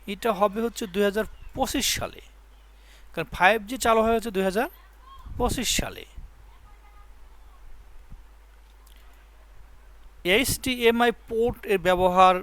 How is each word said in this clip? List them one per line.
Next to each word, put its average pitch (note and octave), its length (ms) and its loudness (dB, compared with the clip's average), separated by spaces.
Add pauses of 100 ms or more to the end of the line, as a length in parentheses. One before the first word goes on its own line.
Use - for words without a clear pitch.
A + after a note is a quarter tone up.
এটা G#3 260 -2
হবে G3+ 280 0
হচ্ছে A#3 260 -6
দুই F#3+ 160 0
হাজার G3+ 220 0 (280)
পঁচিশ B3+ 420 -2
সালে, - 260 -8 (920)
কারণ D#3+ 220 -8
ফাইভ G3+ 320 2
জি B3+ 100 -8
চালু A3+ 240 2
হয় A3+ 140 2
হচ্ছে A3+ 160 -4
দুই F#3+ 120 -2
হাজার G3 260 -2 (680)
পঁচিশ B3 400 -2
সালে। F#2 280 -6 (4000)
এইচডিএমআই A#3 880 2
পোর্ট A#3 540 -4
এর G#3 120 0
ব্যবহার F#3 640 4